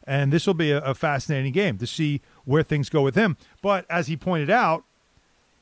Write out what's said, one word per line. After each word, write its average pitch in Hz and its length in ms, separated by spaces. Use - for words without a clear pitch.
And 139 280
this 165 160
will 190 60
be 156 180
a, 143 100
a 135 120
fascinating 139 580
game 156 260
to 117 80
see 147 340
where 147 200
things 147 240
go 143 140
with 135 120
him. 196 220
But 196 260
as 165 200
he 160 80
pointed 160 340
out, 196 320